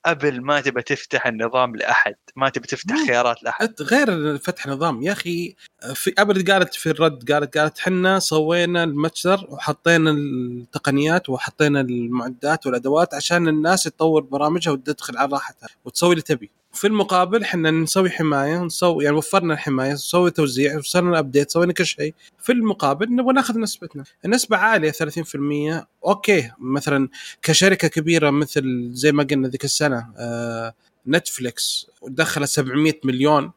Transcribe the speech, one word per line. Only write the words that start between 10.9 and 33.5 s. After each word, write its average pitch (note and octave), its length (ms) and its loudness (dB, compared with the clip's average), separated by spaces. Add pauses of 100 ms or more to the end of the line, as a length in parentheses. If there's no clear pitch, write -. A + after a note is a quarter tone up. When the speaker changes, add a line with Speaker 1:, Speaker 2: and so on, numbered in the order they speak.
Speaker 2:
وحطينا C#3+ 520 0
المعدات B2 840 -2
والأدوات C3+ 480 0
عشان E3+ 340 0
الناس D#3 340 2
تطور D#3+ 400 2
برامجها D3+ 480 0
وتدخل C3+ 460 -6
على C#3 160 0
راحتها - 360 -8 (160)
وتسوي E3+ 260 2
اللي E3 120 2
تبي. A#2+ 280 -4 (220)
في - 140 -4
المقابل G3 580 2
حنا D#3+ 260 0
نسوي E3 400 2
حماية، D3+ 480 0
نسوي، E3+ 460 0
يعني D3 120 4
وفرنا E3 380 0
الحماية، C3+ 380 -2
نسوي F3 380 2
توزيع، C#3 460 0
وصلنا F3 340 0
الأبديت، C#3+ 400 2
سوينا F3 220 2
كل E3+ 140 0
شيء. D3+ 280 -6 (240)
في - 140 0
المقابل G#3+ 640 0
نبغى B3+ 180 2
ناخذ B3 260 0
نسبتنا." E3+ 460 -8 (200)
النسبة G#3+ 320 2
عالية، F#3 340 4
ثلاثين D#3 320 -4
في - 120 -12
المية. D3 540 -4 (180)
أوكي، F#3+ 520 2
مثلا C3+ 500 0 (340)
كشركة F3 460 4
كبيرة D#3 420 2
مثل C3 640 0
زي C3+ 200 2
ما D3 100 2
قلنا C3+ 260 0
ذيك C3 160 -6
السنة، C3 420 -2 (120)
آه، A#2 560 -6 (320)
نتفليكس - 800 -4 (200)
دخلت C#3+ 420 -2
سبعمية D3 560 0
مليون C#3+ 520 2